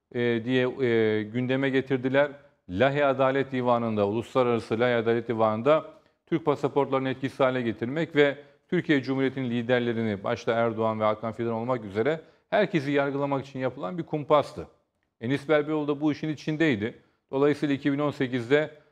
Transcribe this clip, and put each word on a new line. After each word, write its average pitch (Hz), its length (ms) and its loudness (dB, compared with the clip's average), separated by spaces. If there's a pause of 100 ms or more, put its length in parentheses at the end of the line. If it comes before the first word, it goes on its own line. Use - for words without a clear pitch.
(160)
e, 120 300 0
diye, 127 180 2
e, 113 600 2
gündeme 127 460 -2
getirdiler. 131 600 2 (380)
Lahey 135 340 2
Adalet 135 480 2
Divanı'nda, 117 560 2
Uluslararası 113 720 0
Lahey 123 160 2
Adalet 117 320 0
Divanı'nda 113 580 2 (400)
Türk - 200 -2
pasaportlarını 135 640 0
etkisiz 131 300 -6
hale 127 220 2
getirmek 123 540 -4
ve 143 220 4 (320)
Türkiye 156 340 2
Cumhuriyeti'nin 131 460 -2
liderlerini, 117 760 0
başta 120 280 -2
Erdoğan 110 480 0
ve 110 40 0
Hakan 110 300 0
Fidan 117 200 -4
olmak 117 320 -4
üzere 117 360 -2 (280)
herkesi 156 420 -2
yargılamak 139 540 -2
için - 140 -12
yapılan 143 380 -6
bir 160 60 -8
kumpastı. 147 640 -2 (540)
Enis 139 280 -4
Berberoğlu 151 380 2
da 143 140 -2
bu 151 100 2
işin 156 180 -6
içindeydi. 147 720 -2 (300)
Dolayısıyla 143 440 2
iki 139 180 0
bin 139 60 -2
on 147 120 0
sekizde, 131 600 0 (200)